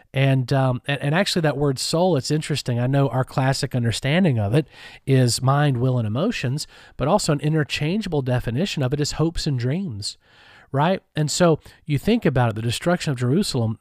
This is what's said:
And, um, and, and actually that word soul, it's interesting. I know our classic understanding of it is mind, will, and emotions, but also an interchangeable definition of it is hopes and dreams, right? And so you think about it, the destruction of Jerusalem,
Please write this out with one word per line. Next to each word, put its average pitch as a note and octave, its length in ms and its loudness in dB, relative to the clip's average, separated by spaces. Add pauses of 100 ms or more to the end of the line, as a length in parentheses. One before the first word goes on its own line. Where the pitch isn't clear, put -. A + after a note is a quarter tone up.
(120)
And, C3+ 400 2
um, C3 360 2
and, C#3+ 160 -2
and C#3+ 120 0
actually F#3 280 0
that C#3+ 140 0
word C#3 200 0
soul, E3+ 400 0
it's - 140 -2
interesting. C#3 480 -2
I B2 80 0
know C#3 220 2
our B2+ 140 0
classic C3+ 520 -2
understanding C3+ 640 0
of G#2 160 0
it D#3 120 2 (380)
is B2+ 340 4
mind, C#3 380 2
will, B2+ 220 0
and A2+ 80 -2
emotions, C#3 580 -2 (320)
but C3 100 -2
also F#3+ 240 2
an C#3+ 100 2
interchangeable D#3 840 -2
definition B2+ 580 -2
of B2+ 100 0
it C#3+ 80 -2
is D3 140 -2
hopes E3 320 -2
and C3+ 140 0
dreams, B2+ 580 -4 (540)
right? D#3 320 0 (120)
And D3+ 140 -2
so E3+ 300 4 (260)
you D3 140 0
think A3+ 260 0
about B2+ 240 2
it, G#2 60 -4
the A2 80 -6
destruction D#3+ 480 -2
of B2 80 -4
Jerusalem, B2 600 0